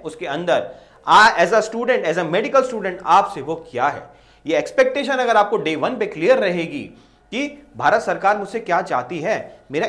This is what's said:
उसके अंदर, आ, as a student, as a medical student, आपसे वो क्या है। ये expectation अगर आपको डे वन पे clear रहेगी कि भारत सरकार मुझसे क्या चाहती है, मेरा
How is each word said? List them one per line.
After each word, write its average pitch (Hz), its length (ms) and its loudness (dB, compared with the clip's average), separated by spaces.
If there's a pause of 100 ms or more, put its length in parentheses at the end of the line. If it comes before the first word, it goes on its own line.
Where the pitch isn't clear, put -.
उसके - 220 -12
अंदर, 160 420 -2 (380)
आ, 196 300 8
as 202 160 2
a 220 180 4
student, 226 420 0
as 185 60 -2
a 165 160 -2
medical 254 380 2
student, 190 340 -8
आपसे 185 360 2
वो 160 280 -8
क्या 123 180 0
है। - 240 -8 (340)
ये 147 120 0
expectation 269 540 0
अगर 247 240 2
आपको 208 200 4
डे 156 200 -2
वन 196 200 -2
पे 214 100 -2
clear 196 320 2
रहेगी 170 420 -2 (520)
कि 285 300 -8 (140)
भारत 143 260 2
सरकार 190 360 0
मुझसे 202 220 -8
क्या 175 220 -2
चाहती 147 380 -4
है, 185 160 -2 (360)
मेरा 160 160 -2